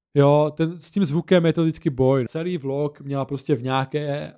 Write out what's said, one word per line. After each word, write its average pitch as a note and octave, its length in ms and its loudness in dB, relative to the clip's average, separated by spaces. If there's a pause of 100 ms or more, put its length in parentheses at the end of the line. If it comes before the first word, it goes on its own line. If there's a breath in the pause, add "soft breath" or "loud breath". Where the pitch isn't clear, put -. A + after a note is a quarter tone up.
(140)
Jo, D3 400 4
ten, E3 220 -2
s - 140 -18
tím G3+ 140 0
zvukem E3 420 2
je D#3+ 60 4
to E3+ 100 0
vždycky D#3+ 280 -2
boj. C3 380 2
Celý E3+ 300 -6
vlog C#3 420 -6
měla C#3 240 -6
prostě C#3 300 -4
v A#2+ 80 -6
nějaké C#3 760 -4